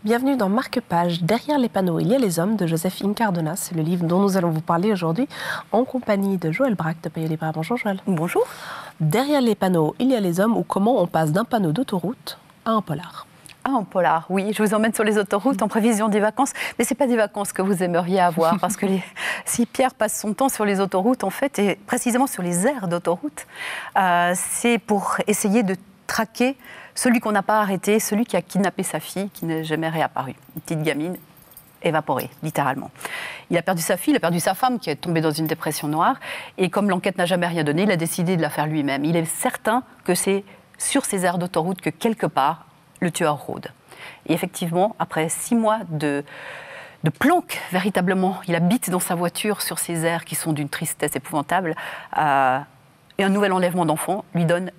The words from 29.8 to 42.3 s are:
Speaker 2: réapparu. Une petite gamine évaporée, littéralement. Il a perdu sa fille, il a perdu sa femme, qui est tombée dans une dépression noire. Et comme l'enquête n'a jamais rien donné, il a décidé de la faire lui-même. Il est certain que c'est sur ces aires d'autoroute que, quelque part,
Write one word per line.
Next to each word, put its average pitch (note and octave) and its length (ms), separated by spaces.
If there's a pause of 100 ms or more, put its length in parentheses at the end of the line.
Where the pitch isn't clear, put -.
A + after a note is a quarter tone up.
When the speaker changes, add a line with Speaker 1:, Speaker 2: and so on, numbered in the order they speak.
Speaker 2:
réapparu. C3+ 460 (200)
Une E3 60
petite D#3 220
gamine D#3 320 (680)
évaporée, D3+ 480 (140)
littéralement. C#3+ 480 (580)
Il F3+ 80
a E3 60
perdu F3 180
sa F#3 160
fille, - 160
il C4 40
a - 20
perdu E3+ 200
sa F#3+ 140
femme, B3+ 240
qui E3+ 140
est C#3 60
tombée E3 240
dans D#3 100
une D#3 160
dépression D#3 400
noire. F3 300 (420)
Et F#3 100
comme G3+ 220
l'enquête F#3 260
n'a F3+ 80
jamais F3 220
rien E3+ 160
donné, D3 200
il A3 80
a F#3 40
décidé E3+ 420
de E3 60
la D3 80
faire D3+ 160
lui-même. C#3+ 380
Il E3 100
est E3 100
certain A#3+ 560 (220)
que F#3+ 100
c'est G3 300 (340)
sur - 280
ces F#3 200
aires F3+ 140
d'autoroute F3+ 420
que, - 80
quelque G#3 380
part, D3 380 (340)